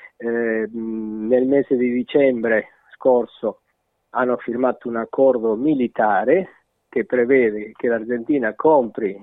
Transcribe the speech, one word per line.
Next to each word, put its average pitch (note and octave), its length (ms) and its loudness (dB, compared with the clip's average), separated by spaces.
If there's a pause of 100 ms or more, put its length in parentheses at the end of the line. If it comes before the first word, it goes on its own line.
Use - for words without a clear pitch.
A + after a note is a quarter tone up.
(160)
Eh, A#2 560 -2
nel A2 760 -2
mese C#3 300 2
di B2 160 0
dicembre A#2+ 760 0 (260)
scorso A#2+ 680 -2 (500)
hanno B2 260 0
firmato B2 520 -4
un A#2 80 -6
accordo A2+ 600 0
militare B2 1080 0 (260)
che A2+ 160 -4
prevede A#2 720 0
che - 140 -4
l'Argentina A#2 640 -2
compri A2 680 0